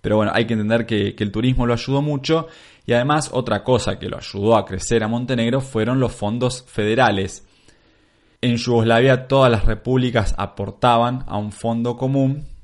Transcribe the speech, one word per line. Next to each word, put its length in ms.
Pero 140
bueno, 180
hay 120
que 80
entender 340
que, 260
que 100
el 80
turismo 360
lo 60
ayudó 280
mucho 460
y 60
además 400
otra 300
cosa 360
que 100
lo 80
ayudó 400
a 80
crecer 380
a 40
Montenegro 540
fueron 380
los 120
fondos 560
federales. 800
En 140
Yugoslavia 720
todas 240
las 120
repúblicas 760
aportaban 880
a 100
un 140
fondo 460
común 480